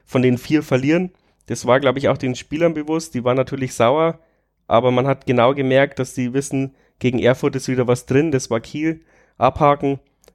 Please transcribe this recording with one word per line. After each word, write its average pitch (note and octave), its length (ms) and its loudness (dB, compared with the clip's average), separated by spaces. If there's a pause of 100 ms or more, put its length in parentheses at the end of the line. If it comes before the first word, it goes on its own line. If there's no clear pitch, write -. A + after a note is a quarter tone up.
von B2+ 160 0
den B2 160 2
vier D3+ 240 0
verlieren. D3+ 480 0 (360)
Das A#2+ 200 -8
war, A#2+ 140 4
glaub C3+ 180 0
ich, C#3 100 0
auch B2+ 80 2
den B2+ 180 -4
Spielern E3 380 -2
bewusst. D#3 420 -4
Die B2 100 -4
waren B2 120 2
natürlich C3 380 -4
sauer, D#3 460 2 (460)
aber A#2+ 240 4
man B2 160 0
hat C3+ 200 -2
genau B2 260 4
gemerkt, C3+ 460 0
dass B2+ 160 -6
die B2 180 -4
wissen, C3+ 420 -4 (240)
gegen B2+ 200 0
Erfurt C3 380 0
ist - 120 -6
wieder B2+ 180 0
was B2 200 -2
drin. D3+ 260 2
Das C3 160 -4
war A#2 120 -2
Kiel. D#3+ 420 -6 (340)
Abhaken. C#3 640 0 (340)